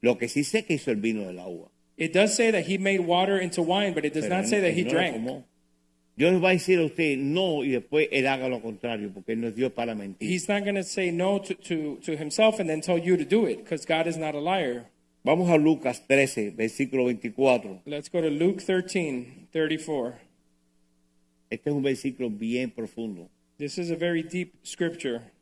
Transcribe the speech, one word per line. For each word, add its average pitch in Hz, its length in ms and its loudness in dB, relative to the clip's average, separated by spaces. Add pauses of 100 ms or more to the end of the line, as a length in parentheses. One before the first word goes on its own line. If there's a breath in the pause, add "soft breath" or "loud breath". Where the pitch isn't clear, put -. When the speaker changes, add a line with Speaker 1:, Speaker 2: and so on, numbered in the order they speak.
Speaker 1:
Lo 117 160 4
que 117 100 -4
sí 143 160 0
sé 220 220 0
que 180 80 0
hizo 139 180 -2
el 110 60 0
vino 107 280 -2
del 90 140 -10
agua. 90 300 -12 (280)
Speaker 2:
It 165 160 -4
does 208 220 4
say 226 160 4
that 202 180 0
he 196 80 0
made 190 220 0
water 180 420 2
into 170 200 -2
wine, 185 320 0
but 147 100 -2
it 147 100 0
does 156 120 -2
Speaker 1:
Pero 190 100 0
Speaker 2:
not 190 80 0
Speaker 1:
él, 214 60 -2
Speaker 2:
say 220 100 4
that 180 120 2
Speaker 1:
él 156 60 0
Speaker 2:
he 180 60 2
Speaker 1:
no 113 80 -2
lo - 20 -2
Speaker 2:
drank. 165 220 2
Speaker 1:
tomó. 127 300 -8 (720)
Dios 175 260 4
va 185 60 6
a - 20 6
decir 185 280 4
a 165 40 4
usted 151 340 0
no 151 460 0
y 139 60 -2
después 139 420 0
Él 135 160 2
haga 131 220 -2
lo 123 120 -4
contrario, 110 520 -6
porque 98 180 -10
Él 113 80 -2
no 117 80 -2
es 107 80 -6
Dios 123 160 0
para 117 240 -4
mentir. 101 340 -8
Speaker 2:
He's 175 200 -2
not 202 160 0
gonna 202 180 -2
say 180 300 -2
no 190 260 2
to, 190 160 -8
to, 151 500 -6
to 165 60 -4 (100)
himself 220 380 4
and 175 100 0
then 156 120 -2
tell 175 200 0
you 180 140 4
to 165 80 2
do 196 240 4
it, 120 180 -4
'cause 156 220 -6
God 160 180 2
is 165 120 -2
not 156 180 -4
a 147 60 -4
liar. 151 460 -2 (360)
Speaker 1:
Vamos 170 260 4
a 170 60 8
Lucas 151 540 4
trece, 131 440 4
versículo 127 520 0
veinticuatro. 117 800 2
Speaker 2:
Let's 147 260 -10
go 175 100 0
to 160 80 2
Luke 170 320 2
thirteen 160 920 -4
thirty-four. 151 640 -2 (1300)
Speaker 1:
Este 117 200 -4
es 147 60 2
un 139 80 0
versículo 131 460 -2
bien 113 420 -4
profundo. 107 580 -10 (280)
Speaker 2:
This 143 200 -8
is 175 140 -4
a 165 40 0
very 165 280 0
deep 175 300 -6 (120)
scripture. 143 560 -4 (200)